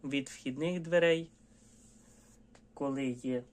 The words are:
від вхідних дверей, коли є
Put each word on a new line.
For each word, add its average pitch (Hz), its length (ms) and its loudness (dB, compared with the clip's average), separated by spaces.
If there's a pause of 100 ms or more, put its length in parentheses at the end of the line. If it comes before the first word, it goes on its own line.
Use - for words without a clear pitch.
від 135 240 -2
вхідних 156 520 -4
дверей, 165 500 4 (1400)
коли 139 320 -2
є 123 360 -2 (100)